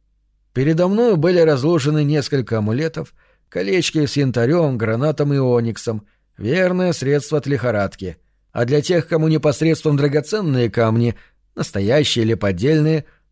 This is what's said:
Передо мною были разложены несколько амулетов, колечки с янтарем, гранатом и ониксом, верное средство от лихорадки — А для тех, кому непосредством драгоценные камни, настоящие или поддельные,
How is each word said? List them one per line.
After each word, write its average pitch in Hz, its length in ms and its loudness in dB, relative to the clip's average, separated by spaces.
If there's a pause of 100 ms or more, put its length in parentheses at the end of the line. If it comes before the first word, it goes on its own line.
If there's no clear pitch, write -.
(540)
Передо 160 340 0
мною 220 280 2
были 170 240 2
разложены 151 640 2
несколько 139 540 -2
амулетов, 135 560 -4 (340)
колечки 170 580 -2
с - 120 -4
янтарем, 135 600 2
гранатом 143 560 -2
и 139 40 0
ониксом, 117 680 -2 (320)
верное 180 540 0
средство 143 460 -2
от 139 100 -4
лихорадки — 104 680 -4 (340)
А 117 140 -2
для 143 160 2
тех, 165 260 0
кому 160 200 0
непосредством 156 720 2
драгоценные 143 720 0
камни, 117 460 0 (400)
настоящие 113 720 0
или 113 80 0
поддельные, 143 720 0 (260)